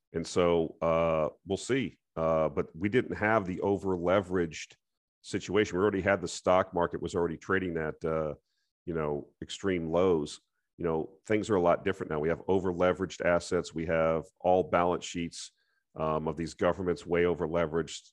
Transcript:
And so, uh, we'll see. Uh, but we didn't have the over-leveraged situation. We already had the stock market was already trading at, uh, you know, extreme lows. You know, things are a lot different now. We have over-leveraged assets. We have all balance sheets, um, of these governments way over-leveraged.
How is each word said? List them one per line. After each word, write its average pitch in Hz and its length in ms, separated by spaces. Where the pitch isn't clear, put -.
And 82 140
so, 85 560
uh, 82 460
we'll 95 100
see. 120 400
Uh, 80 320
but 80 180
we 95 120
didn't 104 280
have 104 300
the 90 140
over-leveraged 90 1120
situation. 92 560
We 92 40
already 101 180
had 98 200
the 85 60
stock 92 480
market 87 260
was 85 140
already 85 220
trading 92 400
at, 78 280
uh, 80 300
you 85 80
know, 76 340
extreme 87 480
lows. 85 520
You 87 80
know, 80 260
things 107 200
are 107 60
a 90 80
lot 85 220
different - 260
now. 78 80
We 78 120
have 80 180
over-leveraged 90 760
assets. 87 480
We 80 140
have 80 380
all 90 240
balance 87 400
sheets, - 480
um, 78 300
of 78 100
these 80 180
governments 87 520
way 85 180
over-leveraged. 82 880